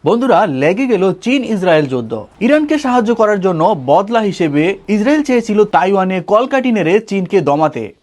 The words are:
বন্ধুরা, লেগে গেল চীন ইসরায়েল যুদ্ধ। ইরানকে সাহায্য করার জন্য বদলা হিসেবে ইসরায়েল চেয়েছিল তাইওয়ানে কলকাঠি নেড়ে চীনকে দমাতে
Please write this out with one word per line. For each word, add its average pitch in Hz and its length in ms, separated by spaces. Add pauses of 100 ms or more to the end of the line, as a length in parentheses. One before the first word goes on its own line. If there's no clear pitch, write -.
বন্ধুরা, 226 360 (220)
লেগে 190 260
গেল 196 160 (180)
চীন 262 200 (120)
ইসরায়েল 175 400
যুদ্ধ। 113 200 (320)
ইরানকে 302 320
সাহায্য 247 380
করার 214 300
জন্য 170 160 (280)
বদলা 202 320
হিসেবে 160 420 (320)
ইসরায়েল 277 280
চেয়েছিল 226 360 (160)
তাইওয়ানে 185 420 (160)
কলকাঠি 254 380
নেড়ে 185 240 (140)
চীনকে 196 320
দমাতে 143 440 (180)